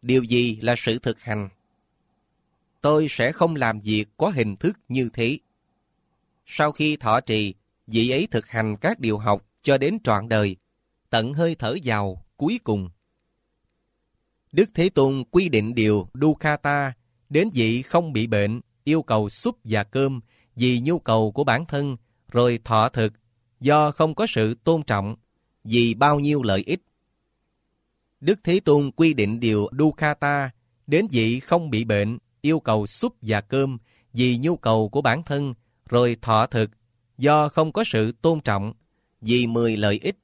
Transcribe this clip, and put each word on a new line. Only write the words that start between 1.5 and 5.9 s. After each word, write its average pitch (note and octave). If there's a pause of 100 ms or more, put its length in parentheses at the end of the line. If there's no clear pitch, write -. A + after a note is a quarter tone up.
Tôi D3+
sẽ B2+
không E3
làm A2+
việc G#2+ (120)
có D#3+
hình A#2
thức G3+ (100)
như B2
thế. A#2+ (1080)